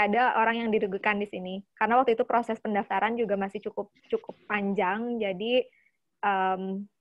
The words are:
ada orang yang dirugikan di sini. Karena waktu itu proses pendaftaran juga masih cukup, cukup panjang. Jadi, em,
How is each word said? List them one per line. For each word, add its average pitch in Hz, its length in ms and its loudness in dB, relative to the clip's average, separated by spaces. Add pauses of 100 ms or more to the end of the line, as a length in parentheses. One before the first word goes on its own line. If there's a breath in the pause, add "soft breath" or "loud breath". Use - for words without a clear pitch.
(120)
ada 240 260 2
orang 226 240 2
yang 226 80 -2
dirugikan 208 480 0
di 202 80 -2
sini. 185 480 -10
Karena 220 240 2
waktu 254 160 4
itu 240 160 0
proses 226 320 0
pendaftaran 202 560 -2
juga 214 160 0
masih 196 320 -4
cukup, 208 240 -8 (220)
cukup - 340 -6
panjang. 202 720 0
Jadi, 220 480 0 (560 soft breath)
em, 190 640 0 (160)